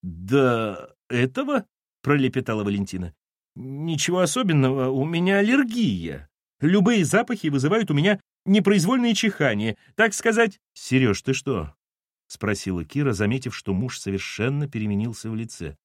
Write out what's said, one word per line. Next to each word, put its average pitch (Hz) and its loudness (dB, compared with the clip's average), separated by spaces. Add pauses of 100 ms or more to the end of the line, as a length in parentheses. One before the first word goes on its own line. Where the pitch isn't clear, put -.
"До 104 0 (140)
этого?" 190 0 (360)
пролепетала 131 0
Валентина. 95 -4 (420)
"Ничего 147 -4
особенного, 139 2
у 135 0
меня 180 2
аллергия. 202 0 (320)
Любые 196 4
запахи 220 0
вызывают 156 0
у 151 2
меня 196 2 (240)
непроизвольное 208 4
чихание, 113 0 (160)
так 220 2
сказать". 226 0 (140)
"Сереж, 127 2
ты 135 -2
что?" 90 -4 (520)
спросила 95 -4
Кира, 139 -2
заметив, 107 -2
что - -6
муж 120 -4
совершенно 123 -4
переменился 107 -4
в 113 -6
лице. 110 -10